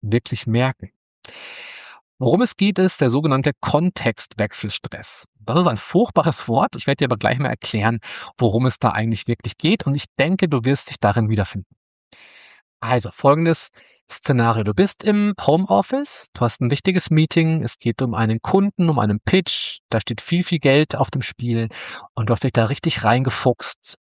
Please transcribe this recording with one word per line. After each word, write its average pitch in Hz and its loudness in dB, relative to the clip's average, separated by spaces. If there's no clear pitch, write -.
wirklich 113 -2
merken. 123 0
Worum 147 2
es - -4
geht, 196 0
ist 185 0
der 135 2
sogenannte 139 0
Kontextwechselstress. - -4
Das 123 0
ist 180 4
ein 113 0
furchtbares - 0
Wort. 151 0
Ich - -12
werde 139 0
dir 139 0
aber 120 0
gleich 117 0
mal 135 -2
erklären, 113 -2
worum 117 2
es 123 -2
da 117 2
eigentlich 110 -2
wirklich - -4
geht. 202 0
Und 139 0
ich 143 -4
denke, 180 2
du 143 2
wirst 139 0
dich - -10
darin 107 2
wiederfinden. 101 -4
Also, 113 -2
folgendes 160 2
Szenario. 117 2
Du 104 0
bist - 0
im 208 2
Homeoffice, 196 0
du - -4
hast 117 -2
ein 123 2
wichtiges 180 0
Meeting, 160 2
es - -6
geht - -2
um 120 -2
einen 113 0
Kunden, 196 2
um 143 0
einen 107 0
Pitch, - -2
da 110 0
steht 113 -6
viel, 175 0
viel 170 0
Geld 143 4
auf - 0
dem 131 -2
Spiel 117 -2
und 110 -2
du 120 4
hast - -2
dich 127 0
da 113 2
richtig - -4
reingefuchst. - 0